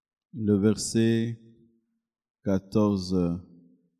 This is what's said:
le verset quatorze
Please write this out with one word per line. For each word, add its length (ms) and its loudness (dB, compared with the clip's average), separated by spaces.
le 280 0
verset 800 0
quatorze 680 0